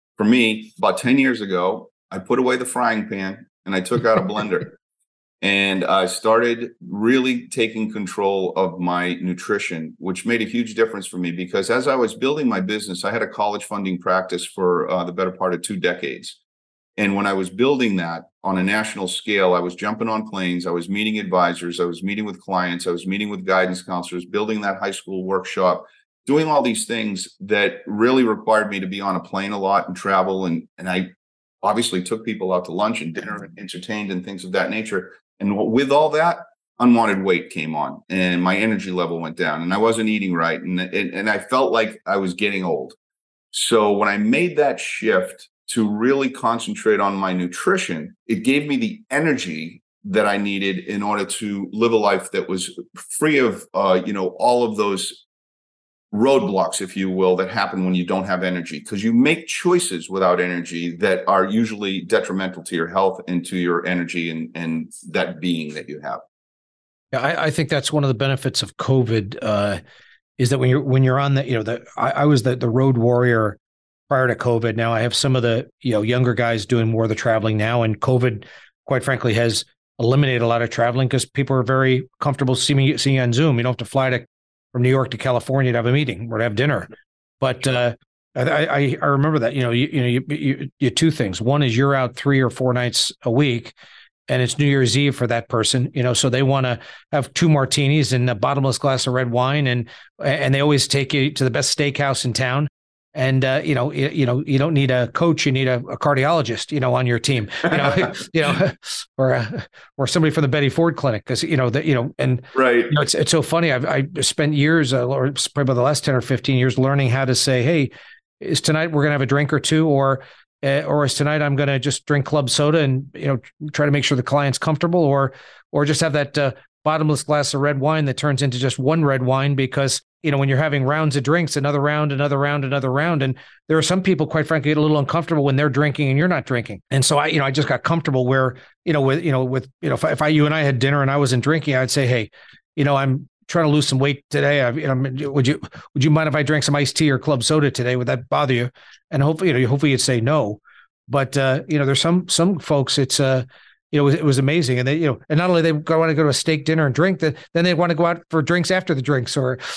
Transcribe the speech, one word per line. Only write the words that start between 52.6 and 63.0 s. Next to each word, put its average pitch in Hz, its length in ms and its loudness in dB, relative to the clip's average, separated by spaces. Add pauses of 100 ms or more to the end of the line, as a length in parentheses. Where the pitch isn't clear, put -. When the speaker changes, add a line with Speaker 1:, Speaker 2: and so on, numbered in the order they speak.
Speaker 1:
free 151 420 -2
of, 110 340 0
uh, 92 320 2
you 104 80 -6
know, 92 260 -4
all 123 260 2
of 107 120 -2
those 101 500 -4 (840)
roadblocks, 104 680 2
if 95 160 -8
you 95 120 -2
will, 92 280 2
that 92 140 -4
happen 95 340 -2
when 92 100 0
you 90 100 0
don't 95 200 -2
have 92 180 -4
energy. 85 380 -6
'Cause 104 240 -8
you 113 80 2
make 143 340 2
choices 175 640 -2
without 92 300 2
energy 87 560 -4
that 92 320 0
are 95 160 2
usually 101 560 -2
detrimental 92 640 -2
to - 100 -8
your 82 140 -2
health 95 400 0